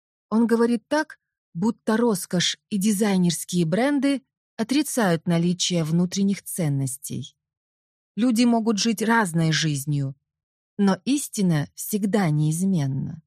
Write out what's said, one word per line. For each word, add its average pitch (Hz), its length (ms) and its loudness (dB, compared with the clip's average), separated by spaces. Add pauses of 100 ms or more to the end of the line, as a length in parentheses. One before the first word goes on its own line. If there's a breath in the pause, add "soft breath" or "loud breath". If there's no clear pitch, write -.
(300)
Он 226 180 2
говорит 233 400 2
так, 294 320 -2 (340)
будто 220 440 -2
роскошь 208 600 0 (120)
и 214 80 -2
дизайнерские 185 880 0
бренды 269 560 0 (340)
отрицают 220 720 0
наличие 175 560 0
внутренних 180 600 0
ценностей. 135 920 -6 (800)
Люди 233 280 2
могут 233 340 2
жить 226 240 -2
разной 180 500 2
жизнью, 143 640 -2 (600)
но 196 260 2
истина 185 720 -2
всегда 202 560 -2
неизменна. 151 960 -2